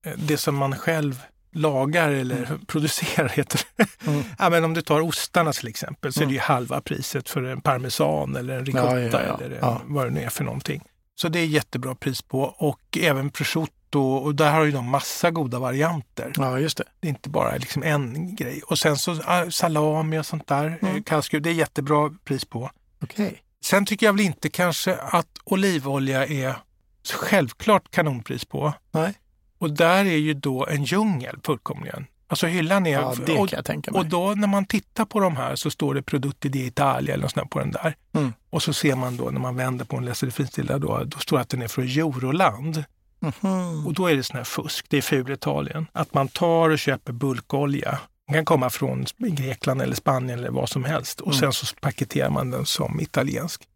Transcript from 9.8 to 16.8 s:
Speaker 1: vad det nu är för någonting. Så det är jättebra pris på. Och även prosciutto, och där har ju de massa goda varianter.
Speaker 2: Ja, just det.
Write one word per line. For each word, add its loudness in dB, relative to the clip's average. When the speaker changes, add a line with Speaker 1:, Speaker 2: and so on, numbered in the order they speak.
Speaker 1:
vad -2
det -2
nu -2
är -6
för -4
någonting. -6
Så -2
det 0
är 2
jättebra -2
pris -4
på. -2
Och -2
även 2
prosciutto, -2
och 2
där 6
har 6
ju 4
de -2
massa 0
goda -2
varianter. -2
Speaker 2:
Ja, 0
just 0
det. -4